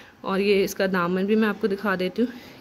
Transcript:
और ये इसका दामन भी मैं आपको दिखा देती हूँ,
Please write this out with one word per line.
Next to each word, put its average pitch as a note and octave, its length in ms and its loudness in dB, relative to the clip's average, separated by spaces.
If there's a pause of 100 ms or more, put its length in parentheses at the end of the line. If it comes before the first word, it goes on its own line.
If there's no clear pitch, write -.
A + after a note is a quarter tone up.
(240)
और F#3+ 180 0
ये G3+ 220 4
इसका G3 240 0
दामन F#3 380 0
भी G#3+ 100 2
मैं A3 120 4
आपको G#3 200 -2
दिखा G3 280 -2
देती F3+ 260 -2
हूँ, B3 100 0 (300)